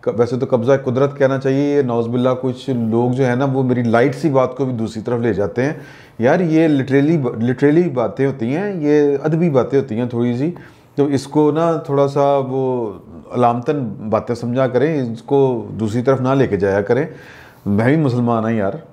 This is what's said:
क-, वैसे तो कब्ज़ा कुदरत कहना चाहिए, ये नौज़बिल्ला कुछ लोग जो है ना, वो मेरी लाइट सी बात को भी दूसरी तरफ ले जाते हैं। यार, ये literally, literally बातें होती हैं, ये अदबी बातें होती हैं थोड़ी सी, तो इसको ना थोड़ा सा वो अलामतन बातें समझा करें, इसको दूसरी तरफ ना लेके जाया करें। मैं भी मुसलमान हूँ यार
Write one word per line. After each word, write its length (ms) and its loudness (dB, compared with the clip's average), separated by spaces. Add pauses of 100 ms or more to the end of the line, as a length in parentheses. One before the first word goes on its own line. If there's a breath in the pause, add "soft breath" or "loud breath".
क-, 140 -2
वैसे 180 0
तो 100 -2
कब्ज़ा 300 2
कुदरत 420 0
कहना 200 2
चाहिए, 380 0
ये 60 2
नौज़बिल्ला 520 0
कुछ 360 -6
लोग 420 0
जो 120 0
है 120 0
ना, 80 0
वो 180 0
मेरी 200 0
लाइट 320 2
सी 160 -2
बात 280 2
को 80 -2
भी 60 -4
दूसरी 300 -6
तरफ 200 -2
ले 120 0
जाते 280 -2
हैं। 180 -4 (400 loud breath)
यार, 220 4
ये 260 4
literally, 760 2
literally 500 2
बातें 340 -2
होती 260 -4
हैं, 280 -4
ये 360 2
अदबी 340 0
बातें 280 2
होती 160 -2
हैं 140 -2
थोड़ी 300 -2
सी, 160 -4 (420 loud breath)
तो 120 2
इसको 440 2
ना 360 0
थोड़ा 180 2
सा 320 2
वो 500 -2 (440)
अलामतन 680 -2
बातें 340 -2
समझा 320 -2
करें, 460 0
इसको 600 0
दूसरी 300 -2
तरफ 180 2
ना 140 0
लेके 220 2
जाया 260 2
करें। 260 0 (580 loud breath)
मैं 300 2
भी 60 2
मुसलमान 420 0
हूँ 80 -2
यार 300 -4 (100)